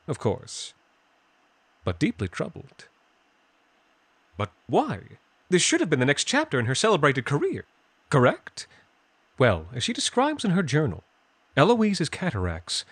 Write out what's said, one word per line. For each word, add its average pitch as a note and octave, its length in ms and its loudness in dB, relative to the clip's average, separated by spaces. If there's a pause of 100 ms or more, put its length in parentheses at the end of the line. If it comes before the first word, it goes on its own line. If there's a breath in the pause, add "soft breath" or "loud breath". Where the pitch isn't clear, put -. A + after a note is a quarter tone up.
of C#3 100 -6
course, - 560 -6 (1120)
but F#2 160 -6
deeply A2+ 280 -2
troubled. - 580 -12 (1500)
But G2+ 140 -6 (140)
why? F#3 360 -2 (480)
This F3+ 120 4
should F4 200 2
have G3 100 -2
been C#3 80 2
the B2+ 60 2
next C#3 180 2
chapter B3 360 -2
in A2+ 60 0
her B2+ 80 -2
celebrated C#3+ 520 2
career, E3 400 -2 (440)
correct? - 560 2 (720 soft breath)
Well, F2 380 2
as A#2+ 80 -6
she A#3+ 100 -2
describes C#4+ 500 -2
in G3+ 80 0
her F#3 120 2
journal, B2+ 400 -2 (520)
Eloise's G3+ 540 2
cataracts F2+ 840 -6